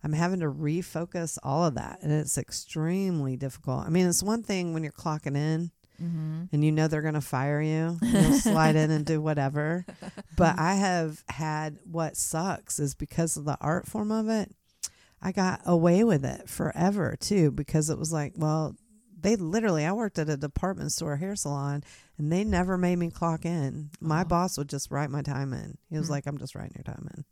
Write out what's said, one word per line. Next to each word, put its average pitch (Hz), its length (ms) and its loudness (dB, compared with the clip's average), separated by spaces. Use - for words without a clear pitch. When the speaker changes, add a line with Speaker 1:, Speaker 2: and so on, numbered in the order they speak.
Speaker 1:
I'm 156 100 0
having 175 260 0
to 160 80 0
refocus 160 960 -4
all 139 200 2
of 147 120 2
that, - 260 -8
and 151 100 0
it's 151 280 0
extremely 160 960 -2
difficult. 135 480 -6
I - 40 -6
mean, 180 180 4
it's 170 160 2
one 220 180 0
thing 185 320 -2
when 160 100 -2
you're 147 80 -6
clocking 151 460 -4
in 160 320 0
Speaker 2:
Mm-hmm. 160 500 -6
Speaker 1:
and 151 140 4
you 156 60 6
know 156 160 4
they're 151 160 0
gonna 151 180 0
fire 143 400 0
you, 160 400 0
you'll 233 380 6
slide 160 360 6
in 156 140 6
and 151 160 2
do 156 160 2
whatever. 151 640 0
Speaker 2:
<laughs> - 240 -14
Speaker 1:
But 165 220 6
I 170 160 2
have 180 560 0
had, 156 540 -4
what 165 340 -4
sucks - 600 -2
is 143 160 -2
because 160 420 -2
of 147 80 -8
the 147 160 -2
art 160 260 -2
form 208 240 -4
of 220 160 0
it, 220 240 -2
I 190 100 -2
got 185 320 2
away 175 400 6
with 156 220 4
it - 240 -6
forever 180 720 0
too, 170 320 4
because 151 400 0
it - 80 -2
was 156 120 -4
like, 147 240 -4
well, 151 400 0
they 202 160 4
literally, 180 500 2
I 175 60 2
worked 214 260 -2
at 156 100 0
a 151 100 -2
department 160 540 -4
store 147 260 -4
hair 190 180 -4
salon, 143 480 -4
and 151 140 -2
they 185 140 2
never 180 340 2
made 180 180 4
me 170 140 -2
clock 165 340 -2
in. 147 540 -2
My 160 220 0
Speaker 2:
Oh. 190 40 2
Speaker 1:
boss 175 320 0
would 143 120 -4
just 139 200 -6
write 143 220 -2
my 147 100 -4
time 139 320 -4
in. - 240 -8
He 156 80 -4
was 156 80 -2
Speaker 2:
Hmm. 156 60 -2
Speaker 1:
like, 143 120 -4
"I'm 143 140 -6
just 131 160 -12
writing - 200 -10
your - 200 -10
time - 200 -12
in." 147 160 -12